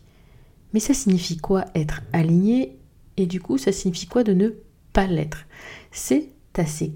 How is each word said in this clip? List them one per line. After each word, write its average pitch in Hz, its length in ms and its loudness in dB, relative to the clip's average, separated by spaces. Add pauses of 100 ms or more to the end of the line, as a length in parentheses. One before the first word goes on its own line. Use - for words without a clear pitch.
(720)
Mais 214 60 2
ça 269 140 2
signifie 185 420 0
quoi 190 300 0 (100)
être 151 260 -2 (120)
aligné ? 185 640 4 (400)
Et 190 80 2
du 175 160 -4
coup, 262 160 0
ça 202 160 -4
signifie - 340 -4
quoi 247 160 0
de 214 80 2
ne 202 220 4 (400)
pas 196 140 2
l'être ? 156 380 -4 (460)
C'est - 380 -2 (240)
à 180 120 0
ces - 300 -4